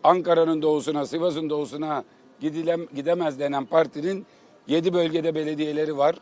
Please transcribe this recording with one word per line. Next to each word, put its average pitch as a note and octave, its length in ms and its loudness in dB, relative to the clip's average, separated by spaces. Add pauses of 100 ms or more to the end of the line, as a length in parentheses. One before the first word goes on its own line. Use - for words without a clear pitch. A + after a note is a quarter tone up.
Ankara'nın E3 580 4
doğusuna, D3 440 0
Sivas'ın D#3+ 440 -2
doğusuna D3 540 -4 (360)
gidilem-, D#3+ 560 -4
gidemez D3+ 440 -2
denen C#3+ 260 -2
partinin D#3+ 600 0 (420)
yedi E3 260 2
bölgede E3 420 0
belediyeleri D3+ 640 -2
var. D3 240 4